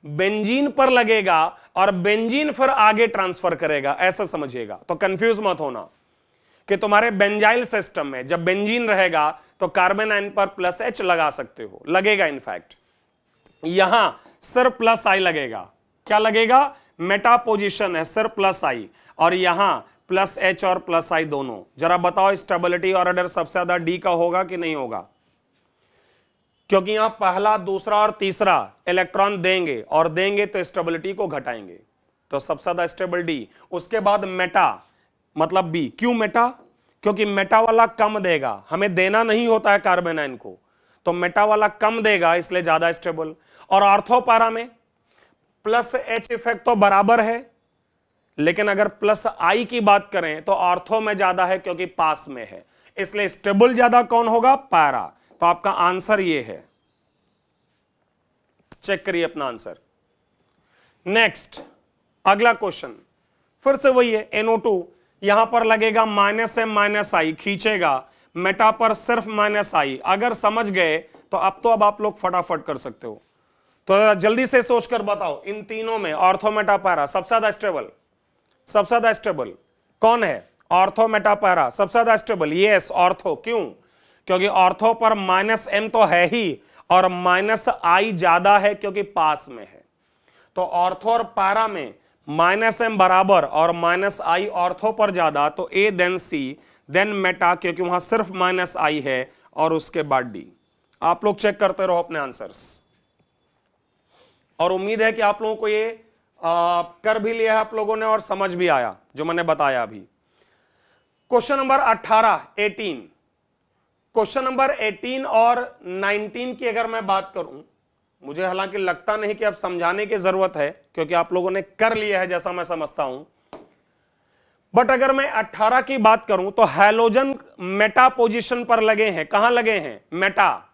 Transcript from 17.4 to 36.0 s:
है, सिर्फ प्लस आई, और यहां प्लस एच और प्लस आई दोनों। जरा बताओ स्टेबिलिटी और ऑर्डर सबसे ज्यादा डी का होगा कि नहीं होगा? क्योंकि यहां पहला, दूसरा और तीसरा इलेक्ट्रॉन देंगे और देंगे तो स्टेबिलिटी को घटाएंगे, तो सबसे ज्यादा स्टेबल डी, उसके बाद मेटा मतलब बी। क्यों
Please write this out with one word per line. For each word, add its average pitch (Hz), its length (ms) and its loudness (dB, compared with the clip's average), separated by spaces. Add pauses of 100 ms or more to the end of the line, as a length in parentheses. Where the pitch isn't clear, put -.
है, 160 100 -2
सिर्फ 220 260 -2
प्लस 196 340 0
आई, 120 240 -4 (300)
और 170 140 4
यहां 180 460 0 (300)
प्लस 190 300 -2
एच 185 260 0
और 180 140 0
प्लस 165 340 -2
आई 160 140 0
दोनों। 135 340 -8 (160)
जरा 170 220 2
बताओ 190 380 2
स्टेबिलिटी 180 560 -2
और 180 140 2
ऑर्डर 180 220 0
सबसे - 240 -6
ज्यादा 180 240 0
डी 170 200 -4
का 185 140 -2
होगा 175 320 0
कि 180 140 -8
नहीं 160 180 -6
होगा? 113 320 -8 (1600)
क्योंकि 196 220 2
यहां 214 200 0
पहला, 208 480 0
दूसरा 190 380 -4
और 214 220 2
तीसरा 185 520 0 (160)
इलेक्ट्रॉन 185 540 0
देंगे 175 400 -2
और 160 280 0
देंगे 196 360 -2
तो 202 180 -6
स्टेबिलिटी 170 500 -6
को 190 140 -6
घटाएंगे, 117 520 -10 (520)
तो 139 80 -4
सबसे 151 240 -6
ज्यादा 175 240 -2
स्टेबल 175 340 -6
डी, 151 260 -6 (240)
उसके 180 300 -6
बाद 202 240 0
मेटा 180 560 -2 (540)
मतलब 170 300 0
बी। 160 220 -4 (120)
क्यों 240 140 0